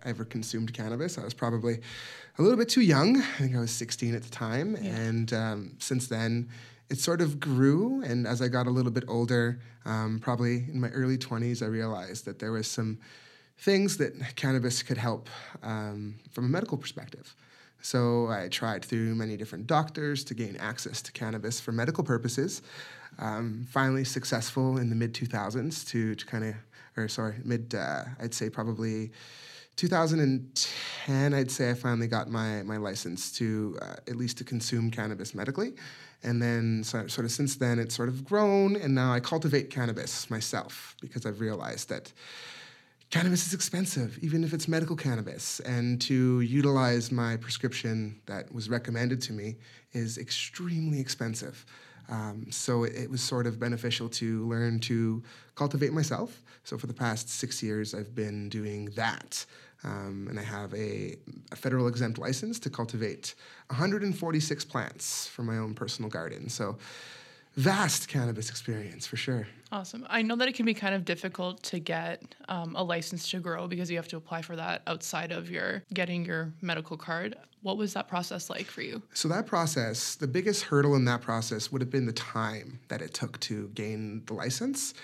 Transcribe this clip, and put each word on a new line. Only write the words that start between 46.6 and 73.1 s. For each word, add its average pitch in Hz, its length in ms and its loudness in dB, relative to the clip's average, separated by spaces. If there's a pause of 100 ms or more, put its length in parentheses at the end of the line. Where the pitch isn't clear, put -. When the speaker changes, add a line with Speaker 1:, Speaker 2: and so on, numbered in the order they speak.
Speaker 1:
my 117 240 2
prescription 113 880 -2
that - 280 -8
was 110 160 -6
recommended 120 520 0
to - 100 -4
me 110 240 -4 (380)
is 117 240 -2
extremely 160 840 -2
expensive. - 680 -4 (420)
Um, 107 440 -6
so 120 320 2
it, 117 120 0
it 123 140 -6
was 127 100 -4
sort 123 280 0
of 113 120 -2
beneficial 117 500 -2
to 113 380 0
learn 117 340 2
to 113 420 2 (320)
cultivate 143 360 2
myself. - 520 -2 (200)
So - 140 -6
for - 80 -6
the 120 80 -6
past 113 360 -2
six - 340 -4
years, 107 320 -2
I've 107 180 -8
been 104 340 -4
doing 104 480 -4
that. - 480 -4 (400)
Um, 98 460 -6
and 104 100 -6
I 104 40 -6
have 104 320 -6
a, 104 400 -4 (360)
a - 40 -10
federal 127 320 2
exempt 117 320 0
license 208 400 -2
to - 100 -6
cultivate 110 640 -4 (380)
a - 20 -2
hundred 196 300 2
and 196 120 0
forty-six 156 480 0
plants - 640 -4
for - 160 -10
my 113 160 0
own 110 160 -4
personal 107 380 -6
garden. 82 360 -6
So 113 300 -4 (800)
vast 190 520 4
cannabis 117 440 -2
experience, 104 560 -6
for 113 100 -6
sure. 113 300 -2 (240)
Speaker 2:
Awesome. 214 360 -8
I 226 140 2
know 220 140 2
that 247 120 2
it 262 60 0
can 240 120 0
be 226 100 4
kind 202 180 0
of 190 120 0
difficult 180 580 -4
to - 160 -4
get, 165 560 -6 (140)
um, 170 260 -4
a 185 80 0
license 170 480 -2